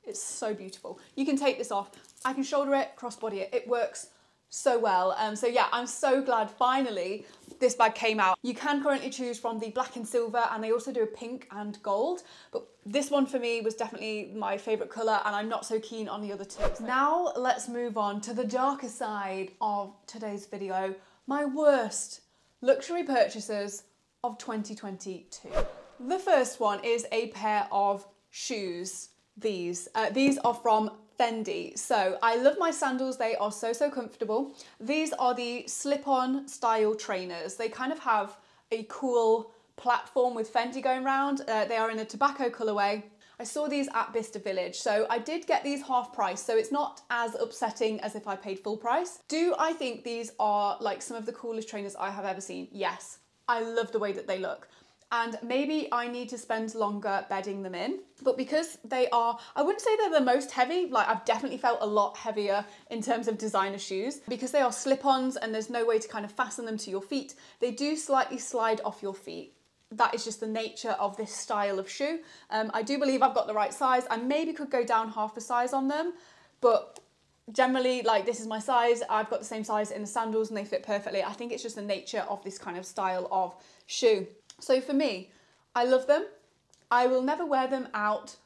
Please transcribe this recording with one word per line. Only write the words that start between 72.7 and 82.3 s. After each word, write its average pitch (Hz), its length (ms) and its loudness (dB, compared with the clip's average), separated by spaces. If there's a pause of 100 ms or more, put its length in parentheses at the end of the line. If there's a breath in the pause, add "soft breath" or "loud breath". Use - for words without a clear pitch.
I 220 80 0
do 269 160 -2
believe 262 240 4
I've 254 140 4
got - 100 2
the 214 80 -4
right 202 200 2
size. 254 360 2
I 226 60 2
maybe 302 360 0
could 294 180 -8
go 247 120 2
down 226 280 2
half 214 260 -4
a 233 40 -10
size 247 320 0
on 269 140 0
them, 320 280 0 (460 loud breath)
but - 380 4 (540)
generally, 254 500 2
like, 208 240 4
this 226 140 -2
is 220 80 -8
my 220 100 -4
size. 233 500 4
I've 214 220 0
got 202 100 -2
the 214 60 -12
same 220 160 -6
size 214 300 -2
in 208 80 -8
the 202 80 -8
sandals 220 400 0
and 220 80 -6
they 202 80 -4
fit - 180 -4
perfectly. 202 400 -2
I 202 120 -2
think 240 180 -8
it's 254 100 -8
just 220 140 -8
the 208 60 -8
nature 202 460 -4
of 196 140 -6